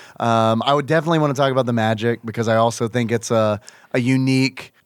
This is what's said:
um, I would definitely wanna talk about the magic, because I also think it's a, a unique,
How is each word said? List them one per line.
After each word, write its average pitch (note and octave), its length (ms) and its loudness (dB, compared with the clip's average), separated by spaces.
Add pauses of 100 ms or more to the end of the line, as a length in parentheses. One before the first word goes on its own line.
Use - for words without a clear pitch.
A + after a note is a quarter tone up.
(200)
um, A2+ 460 2
I C#3 80 2
would D3 120 0
definitely D#3+ 340 0
wanna D3 140 0
talk C3+ 180 0
about C3 140 0
the A#2+ 80 -2
magic, A2 500 0
because A2+ 240 -6
I A2+ 100 2
also A#2 300 0
think A2+ 240 -2
it's A#2 200 -4
a, G#2+ 280 2 (340)
a C3 60 0
unique, C3 760 0 (120)